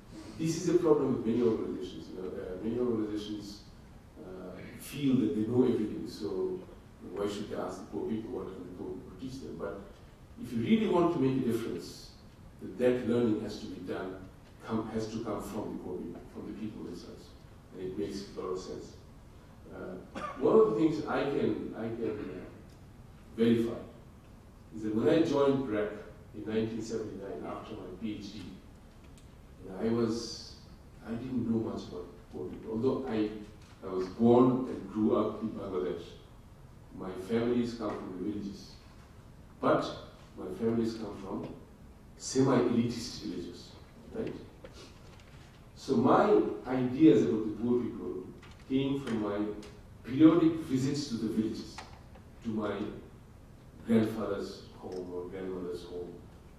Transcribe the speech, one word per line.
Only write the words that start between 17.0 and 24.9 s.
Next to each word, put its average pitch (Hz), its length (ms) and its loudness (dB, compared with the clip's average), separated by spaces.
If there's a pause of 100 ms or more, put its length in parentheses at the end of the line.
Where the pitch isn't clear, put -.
And 92 120 -8
it - 120 -6
makes 101 260 -4 (120)
a 92 40 -6
lot 92 80 -6
of 92 100 -2
sense. - 340 -10 (800)
Uh, - 460 -10 (200)
one - 140 6
of - 160 10
the - 60 0
things - 300 2
I 123 180 0
can, - 520 0
I 113 120 -6
can, 110 300 -4
uh, - 260 -10 (920)
verify 117 420 4 (960)
is 107 60 -8
that 107 120 -2